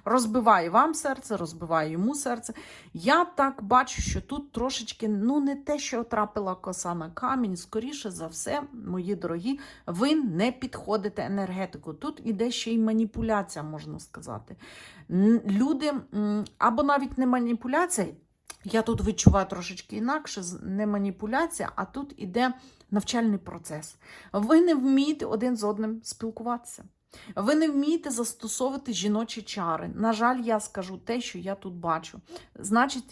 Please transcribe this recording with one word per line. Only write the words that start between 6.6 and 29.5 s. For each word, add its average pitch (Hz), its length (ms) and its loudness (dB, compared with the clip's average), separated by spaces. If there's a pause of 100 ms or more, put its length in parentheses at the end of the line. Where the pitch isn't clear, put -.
на 165 140 -6
камінь, 233 480 -2
скоріше 233 540 -8
за 165 160 -10
все, 269 340 -4 (260)
мої 180 280 -2
дорогі, 175 440 -4 (260)
ви 247 300 2
не 226 360 2
підходите 208 720 -4
енергетику. 185 680 -4
Тут 294 300 -10
іде 233 280 0
ще 233 200 -4
й 226 80 2
маніпуляція, 220 840 0
можна 151 360 -10
сказати. - 560 -12 (560)
Н-, 214 360 6
люди, 277 460 2 (200)
м, 208 320 0 (120)
або 233 260 4
навіть 277 340 2
не 262 100 4
маніпуляція, 247 800 0 (560)
я 220 180 2
тут 220 220 0
відчуваю 196 420 8
трошечки 185 500 -10
інакше, 240 480 -4
з-, 175 180 -8
не 202 260 -2
маніпуляція, 208 880 -2
а 190 100 -4
тут 277 320 -10
іде 233 360 0 (380)
навчальний 214 460 2
процес. - 580 -10 (380)
Ви 240 280 6
не 339 140 6
вмієте 269 500 4
один 240 320 0
з 208 60 -4
одним 220 400 -2
спілкуватися. 226 800 -8 (520)
Ви 233 200 2
не 311 140 4
вмієте 294 420 0
застосовувати 240 840 -4
жіночі 208 480 -2
чари. 170 540 -4